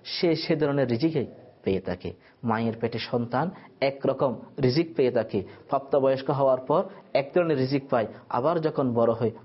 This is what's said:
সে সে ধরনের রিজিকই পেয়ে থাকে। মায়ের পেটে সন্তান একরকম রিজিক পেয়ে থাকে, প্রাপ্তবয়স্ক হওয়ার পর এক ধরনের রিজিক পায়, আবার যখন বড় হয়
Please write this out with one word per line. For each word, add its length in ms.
সে 320
সে 200
ধরনের 320
রিজিকই 380
পেয়ে 160
থাকে। 320
মায়ের 360
পেটে 180
সন্তান 520
একরকম 540
রিজিক 340
পেয়ে 140
থাকে, 340
প্রাপ্তবয়স্ক 600
হওয়ার 280
পর 260
এক 200
ধরনের 240
রিজিক 300
পায়, 180
আবার 320
যখন 340
বড় 180
হয় 180